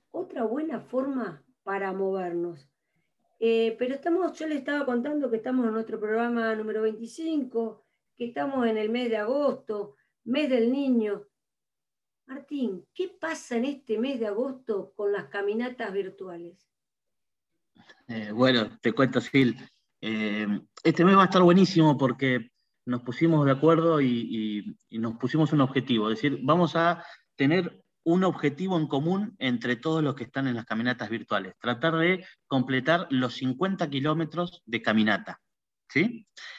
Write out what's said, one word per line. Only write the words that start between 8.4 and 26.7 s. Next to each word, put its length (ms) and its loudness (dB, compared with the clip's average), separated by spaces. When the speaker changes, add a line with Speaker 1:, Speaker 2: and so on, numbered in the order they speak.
Speaker 1:
en 120 2
el 120 -2
mes 200 -2
de 80 0
agosto, 800 -2
mes 240 0
del 220 4
niño. 520 0
Martín, 680 -6
¿qué 140 -4
pasa 480 -6
en 100 0
este 320 -4
mes 220 -2
de 80 -2
agosto 680 -4
con 180 -2
las 120 -4
caminatas 680 -4
virtuales? 760 -10
Speaker 2:
Eh, 260 -8
bueno, 480 2
te 100 0
cuento, 320 2
Sil. 320 2
Eh, 460 -4
este 220 4
mes 100 8
va 80 10
a 20 6
estar 160 4
buenísimo 560 6
porque 540 0
nos 160 -4
pusimos 440 2
de 60 6
acuerdo 500 4
y, 80 4
y, 680 -4
y 100 -10
nos 180 -4
pusimos 360 0
un 80 4
objetivo. 480 0
Es 120 -2
decir, 220 0
vamos 320 4